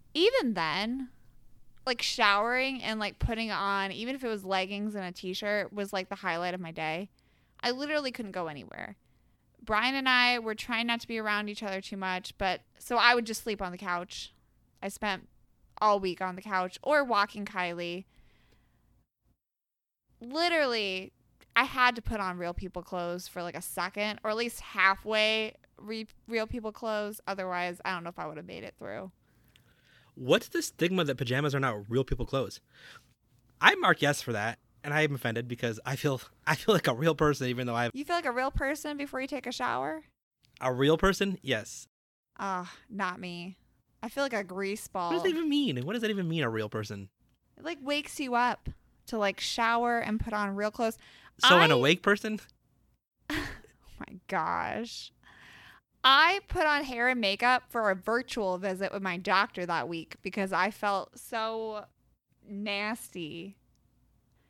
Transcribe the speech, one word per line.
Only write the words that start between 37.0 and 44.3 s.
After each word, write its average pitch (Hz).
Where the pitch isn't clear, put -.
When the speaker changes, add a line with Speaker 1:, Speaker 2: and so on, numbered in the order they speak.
Speaker 2:
person 147
even 123
though 120
I've 117
Speaker 1:
You 277
feel 349
like 330
a 254
real 254
person 294
before 277
you 269
take 254
a 247
shower? 262
Speaker 2:
A 127
real 139
person? 190
Yes. 117
Speaker 1:
Ah, 185
not 185
me. 175
I 226
feel 277
like 269